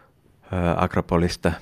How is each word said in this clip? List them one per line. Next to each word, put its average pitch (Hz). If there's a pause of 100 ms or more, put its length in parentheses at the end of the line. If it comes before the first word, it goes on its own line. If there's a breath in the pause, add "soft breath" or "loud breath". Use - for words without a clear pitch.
(520 soft breath)
ää, 87
Akropolista 90 (100)